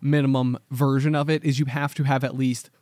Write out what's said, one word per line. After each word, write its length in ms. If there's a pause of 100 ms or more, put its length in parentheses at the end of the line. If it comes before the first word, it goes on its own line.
minimum 580 (120)
version 440
of 160
it 140
is 140
you 80
have 300
to 80
have 200
at 120
least 340 (120)